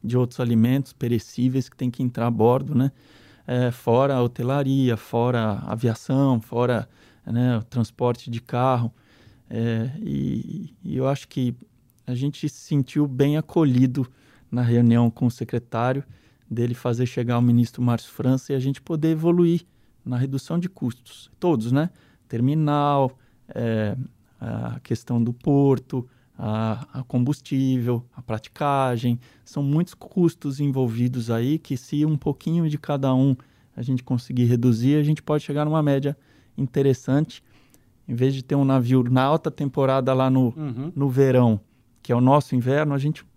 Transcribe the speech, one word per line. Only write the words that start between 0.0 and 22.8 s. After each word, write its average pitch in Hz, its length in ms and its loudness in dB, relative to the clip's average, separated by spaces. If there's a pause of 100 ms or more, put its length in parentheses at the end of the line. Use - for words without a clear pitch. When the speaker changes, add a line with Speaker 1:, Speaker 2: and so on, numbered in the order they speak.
Speaker 1:
de 113 140 -2
outros 123 240 -2
alimentos 123 520 2
perecíveis 127 760 -4
que - 80 -20
tem 127 120 -4
que 120 140 -6
entrar 123 240 -2
a 120 40 0
bordo, 120 440 2
né? 131 160 2 (560)
É, 123 240 0
fora 127 460 2
a 123 60 2
hotelaria, 131 720 0
fora 120 440 -2
a 107 320 -4
aviação, 123 680 0
fora, 120 480 -2 (360)
né, 120 340 0
o 107 40 -4
transporte 120 680 -4
de 117 100 -6
carro. 120 520 -2 (560)
É, 113 420 -4 (100)
e, - 840 -6
e - 140 -6
eu 131 100 -2
acho 139 220 -4
que 123 260 -4 (520)
a 127 80 -6
gente 143 340 -4
se - 80 -10
sentiu 147 500 -2
bem 139 300 0
acolhido 135 680 2 (440)
na 123 120 -2
reunião 117 460 4
com 120 180 -2
o 120 40 2
secretário, 120 720 -4 (480)
dele 120 240 -2
fazer 123 320 -2
chegar 120 300 -2
ao 120 60 2
ministro 120 380 2
Márcio 120 300 -2
França 131 420 -2
e 139 40 0
a - 20 0
gente 135 240 -4
poder 160 280 -2
evoluir 170 520 2 (420)
na 123 120 -6
redução 139 420 -4
de 175 100 -4
custos, - 680 -10
todos, 120 320 0
né? 147 200 0 (360)
Terminal, 143 920 0 (380)